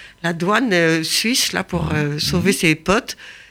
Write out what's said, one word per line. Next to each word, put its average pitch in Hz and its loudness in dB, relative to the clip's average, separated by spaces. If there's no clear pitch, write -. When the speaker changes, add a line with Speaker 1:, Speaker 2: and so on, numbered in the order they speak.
Speaker 1:
la 170 0
douane, 202 0
euh, 165 4
suisse - -2
là, 185 -2
pour, 165 -2
euh, 151 0
Speaker 2:
Mhm. 151 -4
Speaker 1:
sauver 170 2
ses 160 2
potes. 190 -2